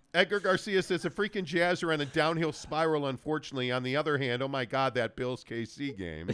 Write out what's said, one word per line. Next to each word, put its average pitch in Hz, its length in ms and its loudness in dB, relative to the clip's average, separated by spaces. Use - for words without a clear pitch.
Edgar 196 260 4
Garcia 190 420 2
says, 175 200 0
"The 175 80 -2
freaking 208 340 -2
Jazz 170 380 2
are 165 100 2
on 156 80 2
a 143 60 -2
downhill 156 460 2
spiral, 151 560 0
unfortunately. 135 640 -4
On 127 120 0
the 127 140 0
other 151 200 2
hand, 127 260 0
oh 135 60 -2
my 135 160 -2
God, 131 300 0
that 113 200 0
Bills 127 300 -4
K 117 220 -6
C 135 260 -8
game." 87 420 -6